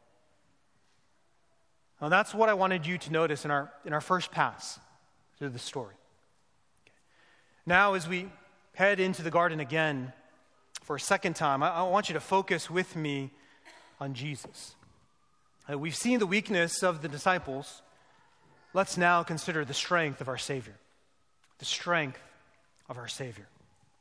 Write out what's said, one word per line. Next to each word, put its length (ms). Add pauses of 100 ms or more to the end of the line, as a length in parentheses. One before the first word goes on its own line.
(2000)
Now, 80
that's 240
what 160
I 60
wanted 320
you 120
to 140
notice 320
in 60
our, 220 (120)
in 80
our 80
first 300
pass 480 (600)
through 100
the 100
story. 380 (1700)
Now, 280
as 140
we 200 (480)
head 240
into 220
the 100
garden 260
again 540 (720)
for 120
a 40
second 340
time, 280
I, 80
I 120
want 260
you 60
to 60
focus 500
with 260
me 360 (680)
on 140
Jesus. 640 (960)
Uh, 60
we've 180
seen 260
the 60
weakness 560
of 200
the 60
disciples. 720 (920)
Let's 240
now 280
consider 420
the 80
strength 480
of 60
our 100
Savior. 380 (840)
The 80
strength 560 (640)
of 80
our 120
Savior. 400 (520)